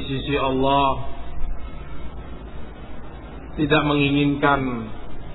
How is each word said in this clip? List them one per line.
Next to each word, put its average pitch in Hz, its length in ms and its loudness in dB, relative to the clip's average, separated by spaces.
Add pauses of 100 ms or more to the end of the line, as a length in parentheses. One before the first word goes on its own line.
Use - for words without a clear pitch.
sisi 135 320 -2
Allah, 135 520 4 (2750)
tidak 151 240 4
menginginkan 143 1040 2 (480)